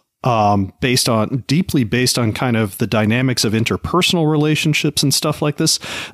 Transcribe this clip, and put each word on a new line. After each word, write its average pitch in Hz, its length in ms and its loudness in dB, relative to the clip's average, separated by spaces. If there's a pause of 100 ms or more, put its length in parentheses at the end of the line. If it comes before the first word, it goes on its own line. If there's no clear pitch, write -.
(240)
um, 104 560 2
based 123 300 0
on, 110 380 -2
deeply 151 360 0
based 120 340 0
on 113 160 0
kind 123 220 -2
of 107 220 -2
the 110 100 -2
dynamics 117 560 0
of 107 100 0
interpersonal 151 760 0
relationships 151 760 0
and 139 100 2
stuff - 280 -2
like 147 160 -2
this, 160 220 0 (340)